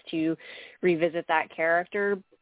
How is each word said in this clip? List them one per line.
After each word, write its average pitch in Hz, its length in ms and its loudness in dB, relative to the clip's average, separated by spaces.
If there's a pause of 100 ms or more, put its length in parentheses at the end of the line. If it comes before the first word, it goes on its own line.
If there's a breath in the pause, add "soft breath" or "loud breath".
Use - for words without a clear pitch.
(120)
to 160 260 0 (440 loud breath)
revisit 170 460 2
that 160 280 0
character 180 640 0 (240)